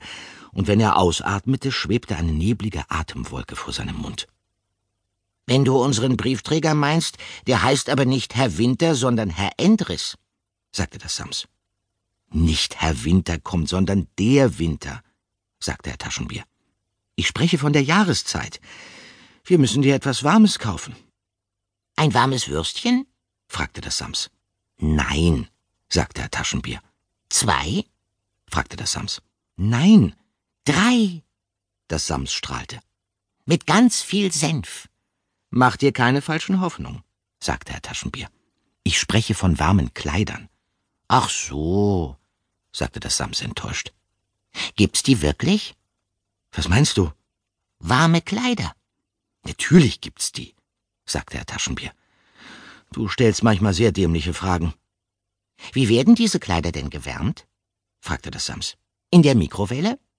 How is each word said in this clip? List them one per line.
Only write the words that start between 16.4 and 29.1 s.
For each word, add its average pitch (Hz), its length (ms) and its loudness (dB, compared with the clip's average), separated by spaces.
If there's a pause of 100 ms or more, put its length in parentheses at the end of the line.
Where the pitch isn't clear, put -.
„Ich - 120 -2
spreche 165 300 0
von 143 160 2
der 147 100 4
Jahreszeit. 170 760 0 (840)
Wir 180 120 4
müssen 131 240 4
dir 139 140 4
etwas 127 280 -2
Warmes 196 360 6
kaufen.“ 110 360 -6 (1000)
„Ein 151 180 2
warmes 127 360 2
Würstchen?“, 240 580 -2 (400)
fragte - 340 -8
das - 160 -8
Sams. - 320 -8 (480)
„Nein“, 76 720 0 (440)
sagte - 300 -2
Herr 67 80 -10
Taschenbier. 64 520 -8 (480)
„Zwei?“, 90 560 -2 (600)
fragte - 320 -6
das - 140 -6
Sams. - 320 -8 (320)